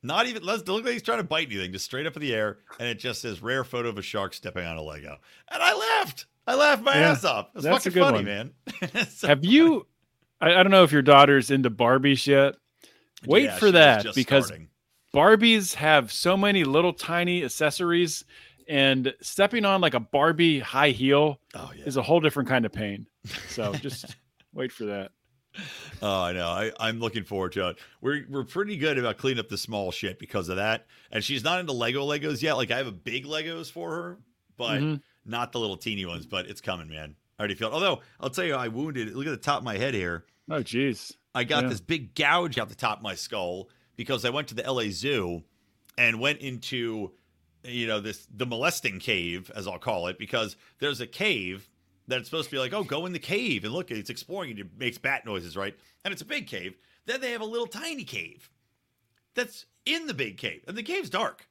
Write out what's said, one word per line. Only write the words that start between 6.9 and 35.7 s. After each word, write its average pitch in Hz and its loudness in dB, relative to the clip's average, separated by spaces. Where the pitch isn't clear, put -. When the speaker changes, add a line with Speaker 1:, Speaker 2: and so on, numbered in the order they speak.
Speaker 2:
Yeah. 170 6
Speaker 1:
ass 135 -2
off. 117 0
It's 160 -8
Speaker 2:
That's 170 4
a 190 0
Speaker 1:
fucking - -6
Speaker 2:
good 180 8
Speaker 1:
funny, 185 6
Speaker 2:
one. 101 0
Speaker 1:
man. 101 -6
<laughs> - -8
It's 214 -6
so 202 -2
Speaker 2:
Have 143 4
you, 294 6
I, 160 4
I 185 8
don't 196 6
know 190 10
if 143 2
your 147 6
daughter's 139 10
into 135 4
Barbies 127 4
yet. 139 6
Wait 214 6
Speaker 1:
Yeah, 214 -2
Speaker 2:
for 185 -6
Speaker 1:
she 220 2
was 196 8
Speaker 2:
that, 143 10
Speaker 1:
just 107 -4
Speaker 2:
because 135 4
Speaker 1:
starting. 80 -12
Speaker 2:
Barbies 208 6
have 147 4
so 180 2
many 196 4
little 160 4
tiny 175 -2
accessories, 170 0
and 135 2
stepping 208 0
on, 196 4
like, 156 2
a 120 2
Barbie 151 2
high 139 2
heel 139 4
Speaker 1:
Oh, - -14
yeah. - -20
Speaker 2:
is 135 -4
a 131 0
whole 160 4
different 143 0
kind - 4
of 107 -2
pain. 101 -6
So 104 -6
Speaker 1:
<laughs> - -6
Speaker 2:
just 135 -10
wait 127 -6
for 117 -12
that. 101 -8
Speaker 1:
Oh, 98 0
I 87 -2
know. 90 -4
I, 101 -4
I'm 113 -4
looking 113 -6
forward 95 -6
to 90 -4
it. 87 -12
We're, 143 -4
we're 135 -6
pretty 202 -6
good 147 -2
about 117 -2
cleaning 131 -2
up 104 -8
the 98 -8
small 101 -6
shit 95 -8
because 92 -6
of 92 -4
that. 110 -2
And 110 -4
she's 135 -4
not 170 -2
into 170 -6
Lego 127 -2
Legos 147 -4
yet. 156 0
Like, 123 -2
I 120 -2
have 135 -4
a 110 -10
big 117 -10
Legos 156 -8
for 170 -12
her, 175 -10
but 113 -4
Speaker 2:
Mm-hmm. 151 -2
Speaker 1:
not 120 -4
the 123 -6
little 104 -4